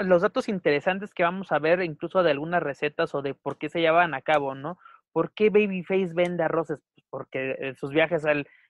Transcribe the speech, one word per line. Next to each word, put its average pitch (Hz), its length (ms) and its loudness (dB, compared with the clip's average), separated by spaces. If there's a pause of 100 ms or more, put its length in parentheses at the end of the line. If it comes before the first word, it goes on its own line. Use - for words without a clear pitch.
los 180 140 6
datos 208 300 -2
interesantes 185 640 -2
que - 80 -2
vamos 180 280 -2
a 156 80 2
ver, 165 220 2
incluso 170 420 -2
de 160 100 4
algunas 165 300 -2
recetas 147 520 -4
o 143 80 -2
de 139 100 -4
por 143 240 -8
qué 151 140 -8
se 175 100 -2
llevaban 165 320 4
a 135 80 -6
cabo, 143 340 0
¿no? 147 240 -10 (340)
¿Por 165 200 -2
qué 214 160 2
Babyface 190 640 0
vende 175 300 0
arroces? 156 380 -2 (120)
Pues - 160 -20
porque 131 500 -6
en 135 180 -8
sus 143 140 -8
viajes 156 360 2
al 147 200 0 (240)